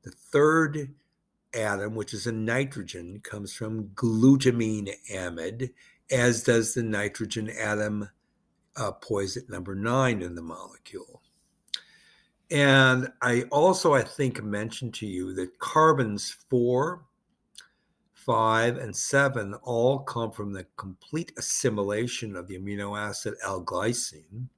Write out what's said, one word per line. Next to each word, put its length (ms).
The 80
third 800
atom, 400
which 180
is 140
a 60
nitrogen, 880
comes 320
from 420
glutamine 960
amide, 580
as 320
does 320
the 80
nitrogen 680
atom, 580
uh, 160
poised 440
at 120
number 260
nine 480
in 120
the 80
molecule. 800
And 600
I 220
also, 500
I 80
think, 400
mentioned 520
to 120
you 280
that 240
carbons 720
four, 540
five, 640
and 180
seven 680
all 380
come 300
from 220
the 140
complete 600
assimilation 1000
of 100
the 120
amino 400
acid 440
L-glycine 1160